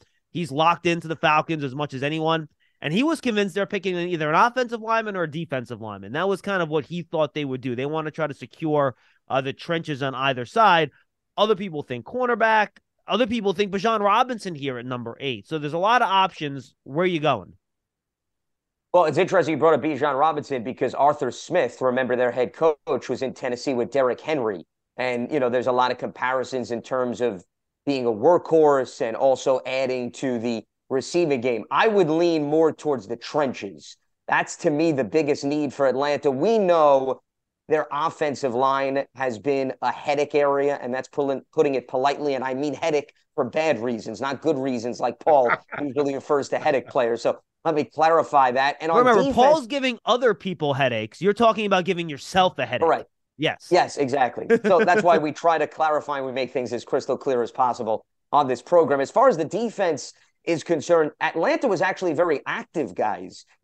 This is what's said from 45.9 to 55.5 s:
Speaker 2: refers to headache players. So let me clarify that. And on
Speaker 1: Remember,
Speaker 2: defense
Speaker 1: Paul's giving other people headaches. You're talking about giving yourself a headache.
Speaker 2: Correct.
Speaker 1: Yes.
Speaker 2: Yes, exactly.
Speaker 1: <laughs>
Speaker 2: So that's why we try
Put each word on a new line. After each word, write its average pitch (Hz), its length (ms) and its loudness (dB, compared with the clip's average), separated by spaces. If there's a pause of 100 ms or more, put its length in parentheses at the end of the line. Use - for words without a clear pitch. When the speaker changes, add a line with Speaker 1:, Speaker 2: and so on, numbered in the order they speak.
Speaker 2:
refers 139 360 -2
to 139 80 -2
headache 135 300 0
players. 117 340 0
So 127 160 0 (260)
let 160 100 0
me 147 100 0
clarify 147 680 4
that. 135 300 0
And 160 120 -2
on 165 60 4
Speaker 1:
Remember, 240 240 6
Speaker 2:
defense 277 140 0
Speaker 1:
Paul's 277 300 6
giving 254 380 -2
other 233 300 2
people 151 400 -4
headaches. 120 480 -2
You're 196 100 4
talking 220 320 2
about 190 220 2
giving 170 240 -4
yourself 180 480 0
a 127 80 -2
headache. 127 200 0
Speaker 2:
Correct. 143 220 2 (300)
Speaker 1:
Yes. 143 320 -4
Speaker 2:
Yes, 165 260 2
exactly. 127 500 -2 (100)
Speaker 1:
<laughs> 226 100 -4
Speaker 2:
So 190 180 6
that's 202 180 4
why 170 140 6
we 151 160 -2
try 165 240 0